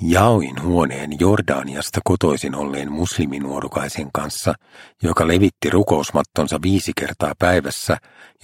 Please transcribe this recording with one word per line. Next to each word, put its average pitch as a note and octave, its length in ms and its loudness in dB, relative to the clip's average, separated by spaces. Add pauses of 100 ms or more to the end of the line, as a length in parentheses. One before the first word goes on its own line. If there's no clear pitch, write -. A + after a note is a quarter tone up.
Jaoin E2+ 600 2
huoneen D2 580 0
Jordaniasta D2 840 0
kotoisin D2 500 0
olleen C#2+ 380 -6
musliminuorukaisen C#2+ 1200 -4
kanssa, D2+ 420 -2 (480)
joka E2 260 2
levitti F2 420 2
rukousmattonsa D2+ 920 0
viisi F#2 340 0
kertaa C#2+ 420 -4
päivässä E2 580 2 (480)